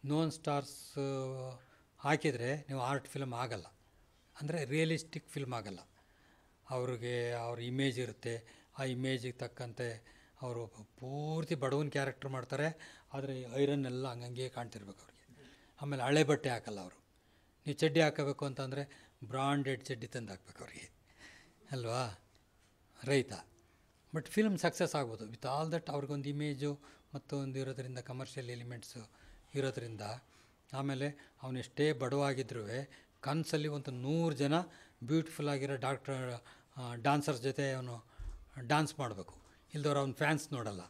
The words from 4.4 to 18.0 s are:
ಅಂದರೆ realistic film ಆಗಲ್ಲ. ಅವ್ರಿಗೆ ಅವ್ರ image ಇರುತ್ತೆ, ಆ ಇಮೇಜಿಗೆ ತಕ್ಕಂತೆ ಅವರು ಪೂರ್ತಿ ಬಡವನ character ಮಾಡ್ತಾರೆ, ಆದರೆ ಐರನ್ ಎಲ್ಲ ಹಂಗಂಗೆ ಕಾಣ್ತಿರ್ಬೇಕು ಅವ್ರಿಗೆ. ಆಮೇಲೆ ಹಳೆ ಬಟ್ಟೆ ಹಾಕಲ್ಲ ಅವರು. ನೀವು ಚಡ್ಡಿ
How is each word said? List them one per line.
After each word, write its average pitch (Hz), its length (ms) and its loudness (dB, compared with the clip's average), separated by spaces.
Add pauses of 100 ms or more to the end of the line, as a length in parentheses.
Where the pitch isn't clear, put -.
ಅಂದರೆ 151 240 0
realistic 160 640 2
film 127 240 -4
ಆಗಲ್ಲ. 98 260 -4 (880)
ಅವ್ರಿಗೆ 123 640 0
ಅವ್ರ 117 280 -4
image 127 400 2
ಇರುತ್ತೆ, 117 680 -6 (120)
ಆ 139 60 -2
ಇಮೇಜಿಗೆ 127 540 -2
ತಕ್ಕಂತೆ 120 840 -8 (220)
ಅವರು 117 260 -4
ಪೂರ್ತಿ 151 880 -4
ಬಡವನ 139 340 2
character 139 400 -2
ಮಾಡ್ತಾರೆ, 139 720 -2 (140)
ಆದರೆ 135 280 -4
ಐರನ್ 139 440 4
ಎಲ್ಲ 127 220 -2
ಹಂಗಂಗೆ 123 420 -6
ಕಾಣ್ತಿರ್ಬೇಕು 110 500 -8
ಅವ್ರಿಗೆ. - 460 -20 (360)
ಆಮೇಲೆ 143 220 0
ಹಳೆ 147 200 8
ಬಟ್ಟೆ 147 260 6
ಹಾಕಲ್ಲ 107 300 -2
ಅವರು. 90 240 -14 (600)
ನೀವು 143 120 -2
ಚಡ್ಡಿ 160 240 6